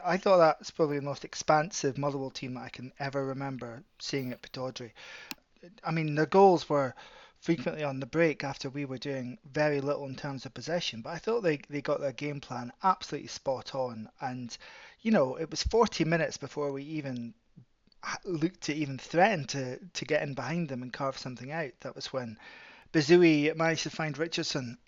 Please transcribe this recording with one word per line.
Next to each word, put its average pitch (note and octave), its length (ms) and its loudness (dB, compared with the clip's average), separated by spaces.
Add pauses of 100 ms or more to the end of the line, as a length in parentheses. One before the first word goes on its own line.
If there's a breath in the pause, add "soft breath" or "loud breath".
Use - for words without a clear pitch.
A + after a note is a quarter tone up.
I F3+ 140 0
thought F#3+ 200 6
that's D#3+ 320 6
probably D3 300 0
the C#3 60 -6
most C#3 200 -6
expansive D3+ 720 0
Motherwell C#3 320 -2
team B2+ 240 -10
that A#2+ 100 -10
I B2 60 -12
can B2 300 -14
ever C#3 260 -4
remember C3 580 -8 (160)
seeing C3 320 -4
at A#2 100 -12
Pittodrie. B2+ 500 -10 (920 loud breath)
I E3 80 -2
mean, D#3 240 0
their D3+ 100 4
goals F#3 440 8
were C#3 240 2 (460 loud breath)
frequently D#3 440 -2
on C3+ 160 -4
the C3+ 60 -6
break D#3 380 2
after C#3+ 260 -8
we C#3+ 160 -6
were C3 140 -8
doing B2+ 460 -6
very D3 360 0
little C#3+ 240 -2
in C3+ 100 -8
terms C3+ 300 -8
of B2+ 80 -12
possession, C3 480 -4
but C#3 100 -10
I F3 60 -8
thought A3+ 240 -2
they, D#3 280 0
they C#3+ 120 -6
got C#3+ 200 -2
their C#3 100 -2
game C#3+ 280 -6
plan B2 320 -10 (120)
absolutely - 460 0
spot - 440 -6
on. A#2+ 360 -6 (100)
And, B2+ 360 -8 (440 loud breath)
you A3 100 -2
know, E3+ 280 4
it D#3+ 120 -6
was - 140 -6
forty A3 400 4
minutes D#3+ 340 0
before C#3+ 340 -6
we C#3 120 -8
even C3+ 500 -8 (720)
h-, - 200 -8
looked F3 380 -2
to D3 120 -2
even C#3 240 -4
threaten E3+ 480 2
to, C3 320 -6
to - 260 -10
get D3+ 160 0
in C#3+ 140 -6
behind D3 340 -4
them B2+ 140 -6
and B2+ 100 -10
carve C3+ 240 -4
something B2+ 340 -10
out. D#3 280 -6
That B2+ 160 -12
was - 180 -10
when A#2+ 240 -6 (560 loud breath)
Bazouy D#3 640 8
managed D#3+ 280 2
to D#3 60 -4
find D3+ 280 -4
Richardson, D3 600 -4 (100)